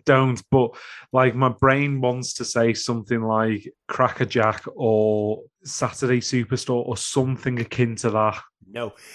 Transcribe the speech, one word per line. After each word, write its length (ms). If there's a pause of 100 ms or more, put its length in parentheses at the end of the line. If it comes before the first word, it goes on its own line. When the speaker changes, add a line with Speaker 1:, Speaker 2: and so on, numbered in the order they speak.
Speaker 1:
don't, 440
but, 200 (420)
like, 220
my 160
brain 500
wants 340
to 120
say 260
something 480
like 500 (180)
Cracker 360
Jack 400 (100)
or 680 (220)
Saturday 560
Superstore 680
or 100
something 640
akin 360
to 140
that. 300 (260)
Speaker 2:
No. 280 (200)